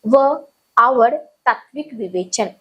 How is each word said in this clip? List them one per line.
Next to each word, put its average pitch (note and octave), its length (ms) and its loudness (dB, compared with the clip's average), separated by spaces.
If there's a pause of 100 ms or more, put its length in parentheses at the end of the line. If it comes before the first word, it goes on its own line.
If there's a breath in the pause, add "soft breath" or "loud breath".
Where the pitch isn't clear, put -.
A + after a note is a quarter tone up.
(140)
व C#4 220 4 (420)
आवड B3 380 2 (300)
तात्विक C4 480 -6
विवेचन. F#3 520 -6 (160)